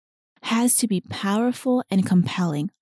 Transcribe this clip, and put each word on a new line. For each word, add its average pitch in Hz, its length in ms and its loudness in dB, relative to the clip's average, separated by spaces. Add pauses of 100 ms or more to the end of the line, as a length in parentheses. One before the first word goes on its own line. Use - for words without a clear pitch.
(440)
has 233 340 2
to 233 100 0
be 185 140 -2
powerful 247 880 -2
and 190 160 2
compelling. 170 680 0 (100)